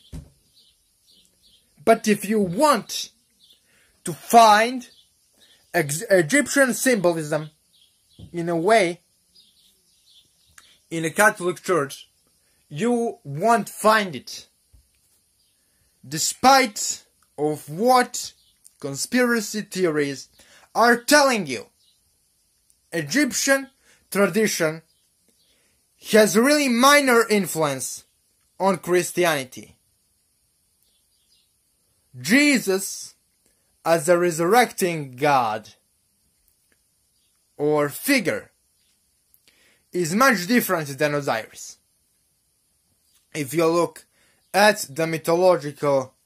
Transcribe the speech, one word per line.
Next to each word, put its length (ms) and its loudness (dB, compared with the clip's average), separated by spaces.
But 220 2
if 180 0
you 140 -2
want 720 -2
to 100 -8
find 720 4
ex-, 360 -4
Egyptian 640 2
symbolism 760 -2
in 180 -8
a 80 -2
way 440 0
in 160 -6
a 40 -2
Catholic 520 0
Church, 480 -4
you 540 -4
won't 440 -2
find 480 0
it. 320 -16
Despite 960 0
of 300 -6
what 680 0
conspiracy 840 -2
theories 680 -4
are 220 4
telling 500 2
you, 180 -8
Egyptian 800 -2
tradition 720 0
has 260 4
really 320 2
minor 580 4
influence 760 -4
on 180 0
Christianity. 960 -2
Jesus 960 0
as 240 0
a 100 4
resurrecting 1000 -2
God 540 -2
or 320 0
figure 640 -4
is 220 -4
much 320 2
different 420 0
than 160 0
Osiris. 640 -8
If 200 -8
you 120 2
look 400 -2
at 360 2
the 180 -4
mythological 1080 0